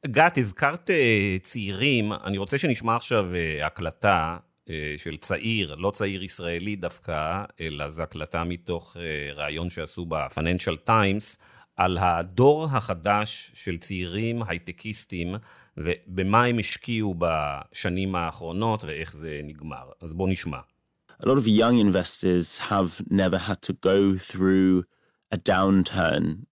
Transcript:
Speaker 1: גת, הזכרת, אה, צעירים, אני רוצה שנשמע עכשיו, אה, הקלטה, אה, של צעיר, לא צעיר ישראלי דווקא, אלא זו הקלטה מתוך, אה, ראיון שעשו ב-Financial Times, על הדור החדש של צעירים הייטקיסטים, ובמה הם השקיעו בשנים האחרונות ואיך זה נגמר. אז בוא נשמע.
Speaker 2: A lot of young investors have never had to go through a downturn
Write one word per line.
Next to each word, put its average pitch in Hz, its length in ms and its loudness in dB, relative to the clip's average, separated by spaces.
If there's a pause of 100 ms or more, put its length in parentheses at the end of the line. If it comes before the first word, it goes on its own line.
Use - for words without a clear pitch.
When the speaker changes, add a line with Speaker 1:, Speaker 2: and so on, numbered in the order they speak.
Speaker 1:
גת, 151 320 6
הזכרת, 139 520 0
אה, 110 520 4
צעירים, 107 680 0
אני 98 260 -4
רוצה 101 200 -2
שנשמע 117 380 0
עכשיו, 113 280 0 (100)
אה, 78 320 -2
הקלטה, 85 720 0 (340)
אה, 76 280 -6
של 78 180 -10
צעיר, 92 580 -4
לא 90 160 -2
צעיר 98 320 -4
ישראלי 92 540 -6
דווקא, 85 680 -6 (160)
אלא 76 300 -8
זו 80 120 -8
הקלטה 80 420 -6
מתוך, 85 520 -8
אה, 76 380 -8
ראיון 76 360 -6
שעשו 85 360 -8
ב-Financial 82 840 -4
Times, 107 500 2 (380)
על 90 220 2
הדור 92 680 4
החדש 104 920 -2
של 87 240 -6
צעירים 101 640 -4
הייטקיסטים, 90 920 -6 (420)
ובמה 92 680 0
הם 120 140 0
השקיעו 107 600 -4
בשנים 82 960 -2
האחרונות 90 720 -4
ואיך 78 280 -8
זה 76 320 -10
נגמר. 73 460 -14 (100)
אז 80 140 -12
בוא 92 140 0
נשמע. 87 300 -2 (640)
Speaker 2:
A - 40 0
lot 135 120 6
of 117 80 2
young 113 320 6 (100)
investors 90 680 0 (120)
have 95 300 0 (100)
never 95 280 4
had 92 240 -4
to - 100 -6
go 98 460 4 (120)
through 92 520 6 (520)
a - 20 -2
downturn 92 880 4 (280)